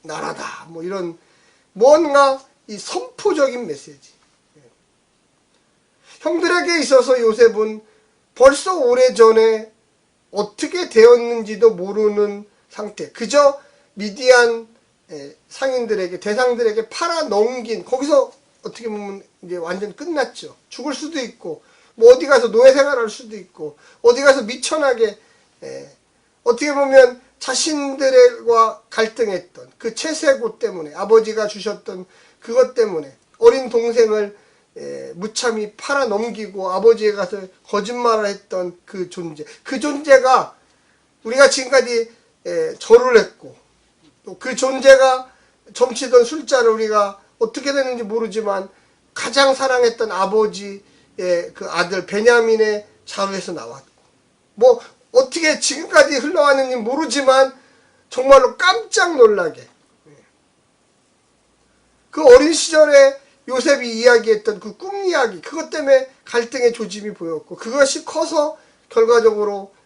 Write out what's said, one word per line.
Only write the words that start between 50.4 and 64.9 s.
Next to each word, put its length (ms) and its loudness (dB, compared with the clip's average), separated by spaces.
그 140 -16
아들 380 -4
베냐민의 800 0
자루에서 460 -8
나왔고, 340 -16
뭐, 260 4
어떻게 480 0
지금까지 560 0
흘러왔는지 600 0
모르지만 800 0
정말로 460 4
깜짝 600 -2
놀라게 500 2
그 140 -4
어린 280 10
시절에 680 4
요셉이 500 -2
이야기했던 600 2
그 180 -16
꿈 300 -10